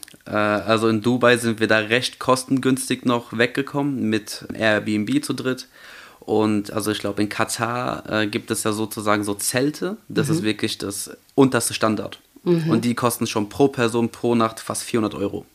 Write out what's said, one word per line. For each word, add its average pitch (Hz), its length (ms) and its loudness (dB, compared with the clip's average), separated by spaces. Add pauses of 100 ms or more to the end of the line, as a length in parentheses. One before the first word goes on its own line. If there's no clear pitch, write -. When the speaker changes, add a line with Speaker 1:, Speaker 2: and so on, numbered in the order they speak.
(260)
Speaker 1:
Äh, 98 60 -12
also 104 580 2
in 110 120 2
Dubai 120 360 4
sind 113 220 0
wir 110 80 2
da 110 100 4
recht 110 420 0
kostengünstig 131 840 0
noch 120 320 -2
weggekommen 135 720 0
mit - 440 -4
Airbnb 107 720 0
zu 135 100 -4
dritt. 127 340 -4 (520)
Und 107 540 0
also 107 180 -2
ich 104 80 -2
glaub, 101 200 -4
in 104 100 0
Katar, 120 800 -4
äh, 107 180 0
gibt 110 220 -4
es 113 140 -2
ja 110 80 0
sozusagen 107 520 -2
so 101 120 -2
Zelte. 151 640 -2 (100)
Das - 200 0
Speaker 2:
Mhm. - 60 2
Speaker 1:
ist 165 100 -2
wirklich 107 340 -2
das 98 340 -8 (240)
unterste 127 380 4
Standard. 104 460 -2 (240)
Speaker 2:
Mhm. 165 260 2
Speaker 1:
Und 117 160 2
die 120 100 2
kosten 117 320 0
schon 107 220 -2
pro 139 180 4
Person 117 420 0
pro - 240 0
Nacht 113 260 2
fast - 240 -6
vierhundert 107 320 0
Euro. 95 400 -4